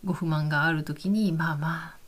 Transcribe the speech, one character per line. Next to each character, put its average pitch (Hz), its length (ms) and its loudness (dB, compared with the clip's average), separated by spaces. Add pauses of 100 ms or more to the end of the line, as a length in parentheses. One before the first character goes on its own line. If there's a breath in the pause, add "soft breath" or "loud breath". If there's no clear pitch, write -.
ご 180 80 -2
不 165 140 -2
満 151 220 2
が 147 160 2
あ 165 80 4
る 156 100 0
時 151 280 -4
に、 208 220 2
「ま 165 200 0
あ 151 40 -2
ま 160 280 -2 (100)
あ」 - 20 -20 (120)